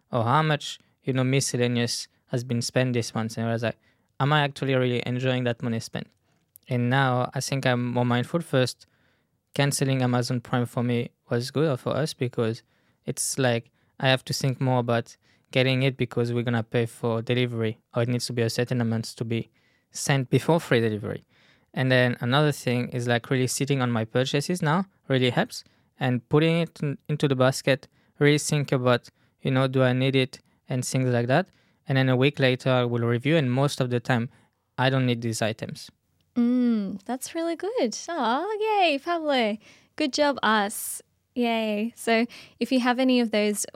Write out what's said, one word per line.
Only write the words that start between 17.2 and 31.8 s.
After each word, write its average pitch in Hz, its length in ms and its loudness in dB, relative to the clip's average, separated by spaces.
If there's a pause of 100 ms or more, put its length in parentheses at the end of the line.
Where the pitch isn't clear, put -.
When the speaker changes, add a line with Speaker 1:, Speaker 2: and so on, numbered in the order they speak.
Speaker 1:
delivery 117 580 -2 (160)
or 120 80 0
it 117 60 -2
needs 120 180 -2
to 123 60 -8
be 120 100 -2
a 113 60 2
certain 123 320 -2
amount 113 240 -2
to - 200 -10
be 113 240 -4 (420)
sent 135 380 0
before 156 300 2
free 123 220 2
delivery. 107 440 -4 (480)
And 131 180 0
then 123 300 4
another 139 300 2
thing 123 380 -2
is, 123 180 -4
like, 117 220 0
really 127 180 2
sitting 139 340 -2
on 123 100 0
my 110 140 0
purchases 143 560 -2
now 170 240 2 (220)
really 127 220 2
helps - 340 -2 (360)
and 123 300 -2
putting 165 320 2
it - 200 -6
in, 143 160 -4 (120)
into 151 180 0
the 135 80 0
basket, 127 520 2 (320)
really 147 180 6
think 143 340 -2
about, 123 380 2 (320)
you 139 100 0
know, 131 160 4
do 131 160 2
I 123 100 4
need 131 220 0
it 131 240 0 (300)
and 127 160 -4
things 131 240 0
like 120 180 0
that. 151 200 2 (400)